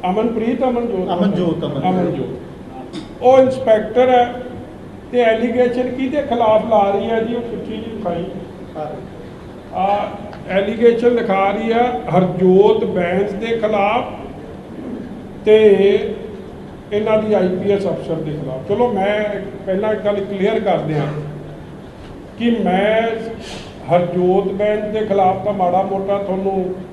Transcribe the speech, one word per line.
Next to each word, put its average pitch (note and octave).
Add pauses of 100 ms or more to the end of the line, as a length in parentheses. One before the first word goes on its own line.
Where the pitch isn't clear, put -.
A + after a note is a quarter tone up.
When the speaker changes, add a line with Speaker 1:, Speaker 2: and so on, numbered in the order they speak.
Speaker 1:
ਅਮਨਪ੍ਰੀਤ, A3+
ਅਮਨਜੋਤ। F#3+
Speaker 2:
ਅਮਨਜੋਤ, F3+
ਅਮਨਜੋਤ। C#3+
Speaker 1:
ਅਮਨਜੋਤ। F3+ (920)
ਉਹ C4
ਇੰਸਪੈਕਟਰ B3
ਹੈ A#3+ (800)
ਤੇ B3
ਐਲੀਗੇਸ਼ਨ A#3+
ਕਿਹਦੇ C4+
ਖਿਲਾਫ A3+
ਲਾ G3+
ਰਹੀ A3+
ਹੈ A3
ਜੀ? A#3+
ਉਹ A#3+
ਚਿੱਠੀ G#3
ਜੀ -
ਲਿਖਾਈ। E3+ (1500)
ਆ G3+ (400)
ਐਲੀਗੇਸ਼ਨ A#3
ਲਿਖਾ G3
ਰਹੀ A3+
ਹੈ A#3+ (160)
ਹਰਜੋਤ F#3+
ਬੈਂਸ F#3
ਦੇ A3
ਖਿਲਾਫ G#3+ (1400)
ਤੇ G#3+ (1300)
ਇਹਨਾਂ G#3+
ਦੀ G#3+
ਆਈ F#3
ਪੀ F#3
ਐਸ G3
ਅਫਸਰ -
ਦੇ D3+
ਖਿਲਾਫ। C3+
ਚਲੋ, A3+
ਮੈਂ G#3 (420)
ਪਹਿਲਾਂ G3+
ਇੱਕ G3+
ਗੱਲ G#3
ਕਲੀਅਰ G3
ਕਰ F#3
ਦਿਆਂ D3 (1300)
ਕਿ A#3
ਮੈਂ G3+ (920)
ਹਰਜੋਤ F3+
ਬੈਂਸ G#3+
ਦੇ G#3+
ਖਿਲਾਫ F#3+
ਤਾਂ G#3
ਮਾੜਾ F#3
ਮੋਟਾ G3
ਤੁਹਾਨੂੰ F#3+ (180)